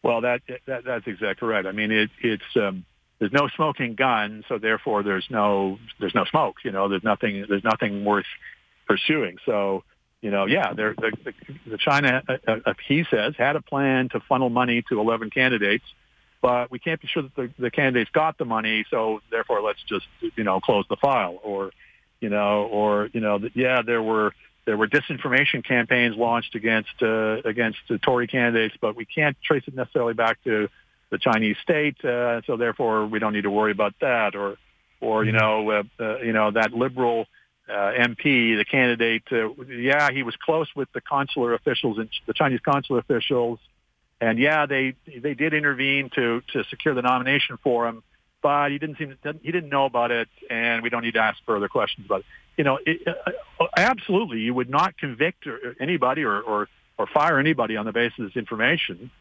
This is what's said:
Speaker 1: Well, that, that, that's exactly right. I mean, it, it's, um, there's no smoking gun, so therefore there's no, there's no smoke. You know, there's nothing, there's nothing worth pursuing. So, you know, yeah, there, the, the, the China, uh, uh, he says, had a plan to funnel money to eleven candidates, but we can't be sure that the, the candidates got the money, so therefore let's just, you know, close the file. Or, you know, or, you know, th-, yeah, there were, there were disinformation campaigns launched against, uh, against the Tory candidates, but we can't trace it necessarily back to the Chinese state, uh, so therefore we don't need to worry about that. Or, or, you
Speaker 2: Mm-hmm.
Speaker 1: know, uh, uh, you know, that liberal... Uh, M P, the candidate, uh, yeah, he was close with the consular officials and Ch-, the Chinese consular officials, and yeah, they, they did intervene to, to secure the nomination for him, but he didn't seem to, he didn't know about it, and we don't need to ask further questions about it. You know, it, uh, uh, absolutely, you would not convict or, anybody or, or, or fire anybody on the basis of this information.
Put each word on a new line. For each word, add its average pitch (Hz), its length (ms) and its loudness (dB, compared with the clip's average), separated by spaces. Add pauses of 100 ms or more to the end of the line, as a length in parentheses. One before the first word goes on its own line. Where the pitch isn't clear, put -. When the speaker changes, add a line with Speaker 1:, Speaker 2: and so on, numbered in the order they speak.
Speaker 1:
Well, 117 160 2
that, 123 220 0 (240)
that, 123 180 -6
that's 120 240 -4
exactly 107 400 -4
right. 104 180 0
I 95 60 -4
mean, 107 180 -2
it, 107 200 2 (120)
it's, 110 340 -2
um, 95 280 0 (340)
there's 104 140 0
no 143 220 2
smoking 135 400 -2
gun, 107 540 0
so 120 100 -4
therefore 107 460 0
there's 95 260 0
no, 101 480 2 (220)
there's 92 140 -2
no 95 100 2
smoke. 139 400 0
You 113 80 -6
know, 98 160 0
there's 98 160 -2
nothing, 101 440 0
there's 98 140 0
nothing 107 420 0
worth 101 220 2 (640)
pursuing. 107 480 0 (100)
So, 98 380 0 (380)
you 107 80 -4
know, 98 160 0
yeah, 123 260 0
there, 107 220 -2
the, 110 180 -2 (100)
the, 123 100 -10 (380)
the 107 80 -8
China, 139 500 2
uh, 113 280 0 (100)
uh, - 80 0 (140)
he 156 220 2
says, 120 260 2
had 135 180 2
a 147 80 -2
plan 135 460 0
to 113 120 -4
funnel 131 280 0
money 120 400 2
to 113 100 0
eleven 110 320 0
candidates, 120 540 2 (560)
but 123 300 2
we 127 100 -10
can't 160 200 -4
be - 60 -16
sure 156 160 -2
that 135 140 -10
the, 127 220 -4
the 123 120 -2
candidates 127 420 2
got 156 260 0
the - 60 -2
money, 110 460 0
so 110 300 0 (100)
therefore 113 300 0
let's 104 260 -2
just, 98 200 -6 (300)
you 113 60 -2
know, 95 180 2
close 101 280 2
the 101 80 -2
file. 104 480 0
Or, 98 260 -4 (500)
you 110 100 -4
know, 104 340 2
or, 104 480 0
you 117 80 -2
know, 104 180 0
th-, 110 160 -6
yeah, 127 280 2
there 113 200 0
were, 110 300 2 (320)
there 107 120 0
were 107 120 2
disinformation 139 760 0
campaigns 120 520 2
launched 117 380 0
against, 110 480 -2
uh, 110 420 2
against 113 340 -2 (100)
the 113 100 -2
Tory 123 300 2
candidates, 117 520 2
but 107 160 -2
we 117 80 -10
can't 151 380 0
trace 143 240 0
it 135 80 -12
necessarily 120 400 -2
back 113 300 0
to 107 240 0 (420)
the - 80 -2
Chinese 110 420 2
state, 151 440 0
uh, 120 420 0
so 127 100 -2
therefore 113 500 0
we 107 120 -2
don't 107 140 0
need 104 100 -2
to 101 80 0
worry 107 220 2
about 101 280 0
that. 113 360 0
Or, 101 200 -4 (440)
or, 110 240 2
you 110 80 2
Speaker 2:
Mm-hmm. 110 60 4
Speaker 1:
know, 107 320 2
uh, 104 120 2 (180)
uh, 110 200 -4
you 113 120 -2
know, 107 200 4
that 110 200 2
liberal... 120 540 0 (420)
Uh, 101 280 0
M 120 200 2
P, 120 380 2
the 104 100 2
candidate, 117 680 2
uh, 110 220 0 (120)
yeah, 135 460 0
he 135 120 -4
was 113 140 -6
close 160 380 -2
with 135 180 -6
the 123 80 -8
consular 135 540 -2
officials 117 440 -2
and 113 100 -6
Ch-, - 180 -10
the - 60 -6
Chinese 135 280 0
consular 139 400 0
officials, 120 580 -2 (600)
and 113 180 2
yeah, 147 280 2
they, 135 280 -2 (120)
they 143 280 -6
did 151 200 0
intervene 139 600 0
to, 120 260 2 (120)
to 120 180 -2
secure - 240 -2
the 123 80 -2
nomination 127 600 0
for 117 260 2
him, 113 160 -10 (380)
but 143 280 4
he 143 80 -4
didn't 151 180 -8
seem 139 260 -10
to, 151 200 -8
he 156 100 -6
didn't 165 180 -4
know 139 160 2
about 120 260 0
it, 117 160 -2 (200)
and 117 340 -2
we 117 60 -2
don't 117 140 -2
need 117 120 -4
to 113 60 4
ask 110 240 2
further 101 240 0
questions 107 380 -2
about 98 140 0
it. - 60 -18 (300)
You 156 80 2
know, 135 200 2
it, - 220 -2
uh, - 240 -4 (300)
uh, 170 60 4 (100)
absolutely, 190 640 2
you 117 140 -2
would 127 140 -2
not 156 280 0
convict 147 500 -4
or, 120 320 -10
anybody 139 460 0
or, 104 160 0
or, 104 280 -2 (300)
or 104 80 0
fire 151 320 4
anybody 131 380 2
on 107 80 -4
the 107 80 -4
basis 117 260 -2
of 120 80 -6
this 95 100 -8
information. 117 760 -2 (100)